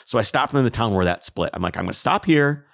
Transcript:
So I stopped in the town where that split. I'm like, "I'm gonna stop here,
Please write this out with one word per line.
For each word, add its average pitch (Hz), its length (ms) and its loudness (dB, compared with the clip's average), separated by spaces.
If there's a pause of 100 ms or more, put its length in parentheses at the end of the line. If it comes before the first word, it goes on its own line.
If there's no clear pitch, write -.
So - 160 -4
I - 20 2
stopped 139 320 0
in 135 80 4
the 120 80 2
town 113 240 0
where 92 100 2
that 87 200 -2
split. - 280 -4
I'm 90 100 -6
like, 87 140 -4
"I'm 90 80 -4
gonna 90 100 -6
stop - 300 -2
here, 147 500 2